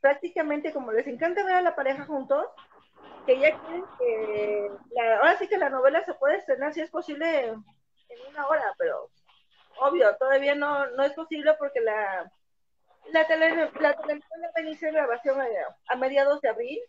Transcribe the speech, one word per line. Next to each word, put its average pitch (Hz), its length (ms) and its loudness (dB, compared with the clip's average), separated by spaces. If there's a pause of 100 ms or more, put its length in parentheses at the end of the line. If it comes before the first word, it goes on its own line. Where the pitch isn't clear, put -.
prácticamente, 302 720 0
como 254 200 -8
les 226 140 0
encanta 330 380 -2
ver 370 100 0
a 359 80 2
la 339 120 0
pareja 277 300 -4
juntos, 285 400 -2 (840)
que 262 120 4
ya 302 200 4
quieren 339 260 -10 (140)
que 214 720 -2 (260)
la, 226 240 4
ahora 311 200 6
sí 381 100 -4
que 403 100 0
la 302 120 0
novela 269 340 4
se - 100 -6
puede 294 220 2
estrenar, 294 380 -2
si 330 60 -6
es 320 100 -6
posible, 302 560 -2
en - 720 -14 (120)
una 285 160 -6
hora, 294 180 2 (140)
pero - 300 -2 (720)
obvio, 277 260 4 (120)
todavía 277 360 2
no, 285 360 -2
no 254 140 0
es 285 80 0
posible 311 460 0
porque 277 220 -4
la, 214 500 -2 (840)
la 320 140 4
tele-, 320 440 2 (100)
la 294 140 4
telenovela 302 540 -8
va 320 80 -12
a 330 40 -2
iniciar 311 320 -6
grabación 269 480 0
a, 262 60 -2 (420)
a 254 80 -2
mediados 277 440 2
de 269 80 0
abril 240 300 -4 (100)